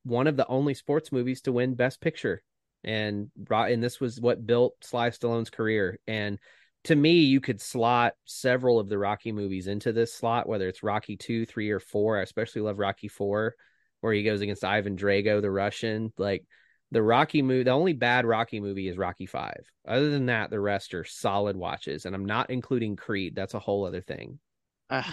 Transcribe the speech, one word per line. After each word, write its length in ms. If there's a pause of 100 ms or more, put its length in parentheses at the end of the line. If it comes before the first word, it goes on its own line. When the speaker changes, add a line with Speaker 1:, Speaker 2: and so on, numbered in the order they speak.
Speaker 1:
one 240
of 80
the 120
only 260
sports 380
movies 300
to 100
win 240
Best 260
Picture. 400 (420)
And 460 (200)
Ro-, 220
and 100
this 180
was 200
what 260
built 360
Sly 300
Stallone's 400
career. 560
And 320 (460)
to 100
me, 240
you 200
could 220
slot 520 (120)
several 540
of 100
the 80
Rocky 340
movies 360
into 240
this 240
slot, 340
whether 180
it's 140
Rocky 340
two, 300
three, 240
or 100
four. 380
I 60
especially 400
love 160
Rocky 280
four, 460 (460)
where 140
he 100
goes 180
against 220
Ivan 340
Drago, 460
the 80
Russian. 640
Like, 260 (460)
the 140
Rocky 400
movie, 220
the 60
only 220
bad 320
Rocky 340
movie 280
is 100
Rocky 300
five. 360 (240)
Other 220
than 160
that, 240
the 100
rest 360
are 80
solid 520
watches. 520
And 80
I'm 100
not 240
including 460
Creed. 400
That's 180
a 60
whole 260
other 160
thing. 380 (520)
Speaker 2:
Uh, 100 (120)